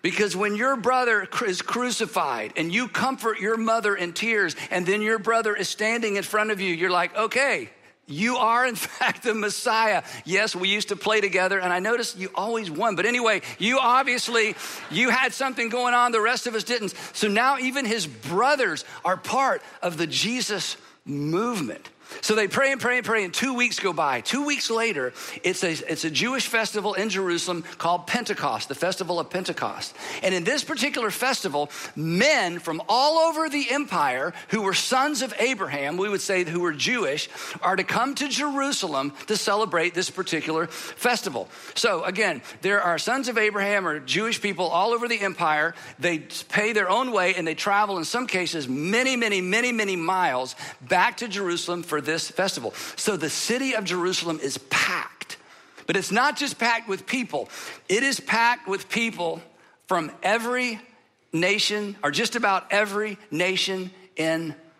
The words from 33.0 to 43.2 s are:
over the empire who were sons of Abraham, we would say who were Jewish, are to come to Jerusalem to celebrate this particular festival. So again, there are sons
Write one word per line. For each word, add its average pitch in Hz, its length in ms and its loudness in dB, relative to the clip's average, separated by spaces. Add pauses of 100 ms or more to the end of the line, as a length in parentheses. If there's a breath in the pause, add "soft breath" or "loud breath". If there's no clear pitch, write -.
over 320 320 4
the 269 200 -2
empire 170 640 0 (160 loud breath)
who 214 120 0
were 190 120 0
sons 262 480 2
of 226 180 -4
Abraham, 170 580 0
we 202 120 0
would 202 120 0
say 180 220 0
who 170 180 -2
were 170 120 2
Jewish, 151 560 0 (320 loud breath)
are 190 140 4
to 190 80 0
come 247 320 2
to 285 120 -2
Jerusalem 240 840 -2 (140)
to 208 100 0
celebrate 180 560 0
this 170 160 -2
particular 160 580 -2
festival. - 840 -4 (260 loud breath)
So 190 280 2
again, 190 380 0 (200 loud breath)
there 202 200 2
are 170 160 2
sons 247 300 0